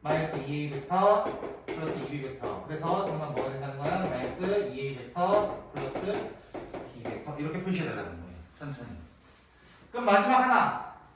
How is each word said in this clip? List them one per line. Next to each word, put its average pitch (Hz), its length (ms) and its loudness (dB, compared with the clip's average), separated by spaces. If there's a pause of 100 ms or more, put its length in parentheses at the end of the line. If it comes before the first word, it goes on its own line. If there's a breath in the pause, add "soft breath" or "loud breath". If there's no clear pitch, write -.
마이너스 156 380 0
이 147 260 -2
에이 147 40 -4
벡터 190 540 4 (420)
플러스 160 340 -4
이 131 100 -6
비 143 120 -4
벡터. 131 460 -6
그래서 180 380 0
정답 156 260 -4
뭐가 131 220 -2
된다는 135 240 -6
거야? 175 220 0
마이너스 180 760 0
이 135 60 -6
에이 139 160 -4
벡터 202 760 0
플러스 - 580 -4 (640)
B 117 100 -14
벡터. - 360 -8
이렇게 165 240 -2
표시해달라는 127 480 -2 (100)
거예요. 85 140 -12 (240)
천천히. 135 300 -8 (1000 loud breath)
그럼 240 140 -2
마지막 233 360 8
하나. - 540 4 (200)